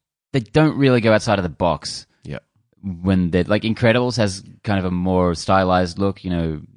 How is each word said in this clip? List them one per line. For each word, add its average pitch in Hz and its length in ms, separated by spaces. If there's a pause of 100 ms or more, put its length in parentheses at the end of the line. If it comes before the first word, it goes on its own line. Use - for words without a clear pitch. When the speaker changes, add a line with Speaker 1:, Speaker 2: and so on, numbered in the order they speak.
(320)
Speaker 1:
they 139 80
don't 151 360
really 127 240
go 110 120
outside 107 260
of 95 60
the 87 40
box. - 580 (180)
Speaker 2:
Yep. 67 180 (400)
Speaker 1:
When 92 480
they're, 87 140
like, 104 180
Incredibles 117 540
has 101 260 (220)
kind 101 140
of 92 60
a 92 60
more 90 440
stylized 92 640
look, 98 260
you 95 60
know, 82 300 (160)